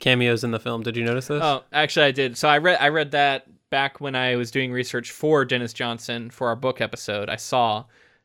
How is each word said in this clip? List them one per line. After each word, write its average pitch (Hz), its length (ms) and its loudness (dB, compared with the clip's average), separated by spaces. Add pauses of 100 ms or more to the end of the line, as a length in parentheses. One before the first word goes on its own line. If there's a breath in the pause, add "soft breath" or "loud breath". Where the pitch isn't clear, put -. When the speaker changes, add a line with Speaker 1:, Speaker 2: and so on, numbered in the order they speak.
Speaker 1:
cameos 123 440 2
in 120 60 -2
the 113 80 -2
film. 117 240 -6
Did 117 140 -6
you 117 80 -2
notice 123 240 -2
this? 147 140 -2
Speaker 2:
Oh, 147 200 0 (100)
actually, 151 340 2
I 139 40 4
did. 131 260 -2
So 151 120 2
I 147 100 6
read, 175 220 4
I 143 80 4
read 151 240 0
that 143 340 2 (240)
back 139 300 -2
when 139 160 -4
I 127 200 0
was 120 140 -2
doing 131 220 -2
research 123 400 -4
for 151 320 2
Dennis 123 280 -2
Johnson 117 580 -8
for 123 180 -4
our 113 80 0
book 131 240 -2
episode. 107 480 -4
I 113 80 -4
saw 113 480 0 (400 soft breath)